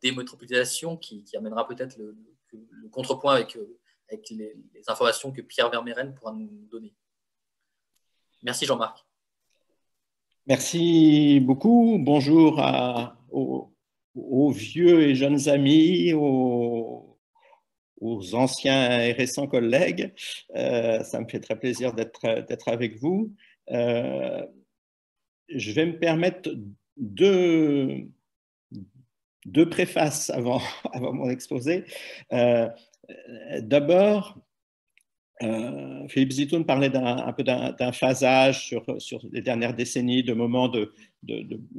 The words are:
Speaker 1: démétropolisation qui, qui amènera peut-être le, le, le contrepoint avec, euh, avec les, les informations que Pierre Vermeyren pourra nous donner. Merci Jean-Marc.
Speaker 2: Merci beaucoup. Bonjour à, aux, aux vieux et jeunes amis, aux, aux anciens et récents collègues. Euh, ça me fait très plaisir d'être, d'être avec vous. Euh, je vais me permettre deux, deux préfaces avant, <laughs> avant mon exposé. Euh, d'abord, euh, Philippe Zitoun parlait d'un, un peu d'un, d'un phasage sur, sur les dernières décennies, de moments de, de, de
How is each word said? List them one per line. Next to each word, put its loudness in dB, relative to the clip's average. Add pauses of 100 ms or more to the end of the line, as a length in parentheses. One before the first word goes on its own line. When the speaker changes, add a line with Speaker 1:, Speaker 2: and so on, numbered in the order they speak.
Speaker 1:
démétropolisation -4
qui, -18
qui -14
amènera -6
peut-être -12
le, -16 (380)
le, -20 (100)
le -20
contrepoint -2
avec, 0
euh, -16 (280)
avec -16
les, -14 (200)
les -20
informations -2
que -14
Pierre -2
Vermeyren -8
pourra -14
nous -16
donner. -18 (1500)
Merci -4
Jean-Marc. -2 (1400)
Speaker 2:
Merci 6
beaucoup. 4
Bonjour 6
à, -2 (140)
aux, -6 (420)
aux 0
vieux 4
et 4
jeunes 2
amis, 4
aux, -2 (840)
aux -6
anciens 2
et 2
récents -4
collègues. 0 (420)
Euh, 0
ça -8
me -8
fait -10
très -8
plaisir -4
d'être, -4
d'être -6
avec -4
vous. -2 (380)
Euh, -2 (1040)
je -8
vais 0
me -6
permettre -2 (460)
deux, 2 (1400)
deux 2
préfaces -2
avant, -2 (140)
<laughs> -10
avant -6
mon -6
exposé. -4 (460)
Euh, 2 (920)
d'abord, 2 (1040)
euh, -8
Philippe 0
Zitoun -2
parlait 2
d'un, -2
un -6
peu -6
d'un, -2
d'un -4
phasage 2
sur, -6 (160)
sur -14 (100)
les -8
dernières -4
décennies, -2
de -4
moments 0
de, -4 (300)
de, -10
de -12 (200)